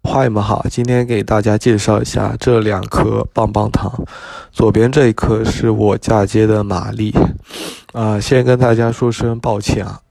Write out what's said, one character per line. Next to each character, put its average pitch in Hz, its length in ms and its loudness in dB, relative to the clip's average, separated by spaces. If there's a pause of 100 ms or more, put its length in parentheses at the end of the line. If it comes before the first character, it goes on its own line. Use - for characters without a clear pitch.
花 135 140 2
友 123 80 2
们 107 100 0
好， 104 300 -2
今 123 120 -4
天 123 220 0
给 117 160 -2
大 107 180 0
家 104 160 2
介 107 220 2
绍 107 240 0
一 - 20 -4
下 107 360 -4
这 117 220 2
两 101 260 -2
颗 110 440 0
棒 110 220 0
棒 107 160 0
糖。 - 240 -2 (580)
左 110 200 2
边 117 200 2
这 135 160 4
一 110 60 2
颗 110 320 0
是 - 240 0
我 107 260 2
嫁 104 300 2
接 110 220 2
的 107 160 2
玛 101 260 -4
丽， 107 260 -4 (800)
啊， 107 260 -2
先 127 240 2
跟 127 140 4
大 123 160 4
家 113 180 2
说 120 200 -2
声 117 280 -4
抱 104 220 -4
歉 101 240 -2
啊 98 260 -14